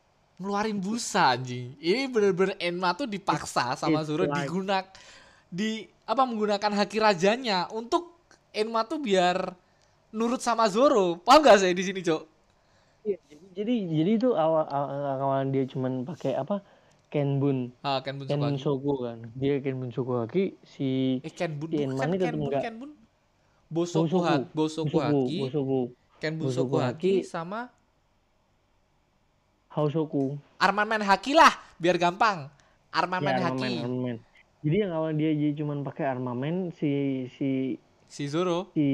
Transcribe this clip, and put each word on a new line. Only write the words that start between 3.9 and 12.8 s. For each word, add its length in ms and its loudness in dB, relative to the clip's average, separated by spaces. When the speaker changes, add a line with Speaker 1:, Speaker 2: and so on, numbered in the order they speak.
Speaker 2:
It's 60 -6
Speaker 1:
Zoro 180 0
Speaker 2:
like 140 -2
Speaker 1:
digunak-, 500 -2
di, 400 -4
apa, 220 0
menggunakan 500 -2
haki 240 0
rajanya 720 2
untuk 480 -4
Enma 320 -2
tuh 160 -4
biar 560 2
nurut 300 -2
sama 260 2
Zoro. 520 4
Paham 220 8
gak 200 10
saya 100 4
di 140 0
sini, 160 -4
Cok? 220 0